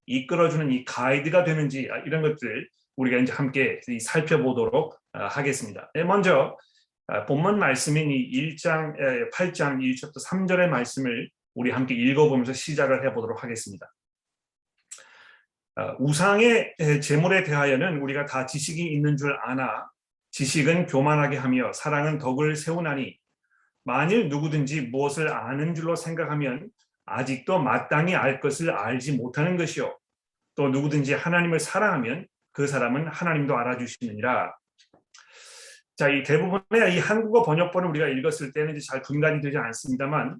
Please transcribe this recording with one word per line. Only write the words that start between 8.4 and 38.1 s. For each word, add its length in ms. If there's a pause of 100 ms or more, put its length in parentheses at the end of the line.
장, 420
에, 320
팔 220
장 300
일 140
절부터 240
삼 260
절의 220
말씀을 600 (260)
우리 160
함께 240
읽어보면서 580
시작을 540
해보도록 360
하겠습니다. 500 (1800)
아, 240
우상의, 800
에, 220
제물에 440
대하여는 560
우리가 260
다 200
지식이 360
있는 340
줄 260
아나 440 (440)
지식은 560
교만하게 500
하며 360
사랑은 460
덕을 380
세우나니 600 (680)
만일 440
누구든지 540
무엇을 500
아는 420
줄로 220
생각하면 760 (340)
아직도 540
마땅히 560
알 260
것을 300
알지 460
못하는 400
것이요 420 (560)
또 140
누구든지 460
하나님을 440
사랑하면 680 (260)
그 140
사람은 420
하나님도 480
알아주시느니라. 960 (1400)
자, 120
이 140
대부분의 720
이 40
한국어 440
번역본을 480
우리가 180
읽었을 440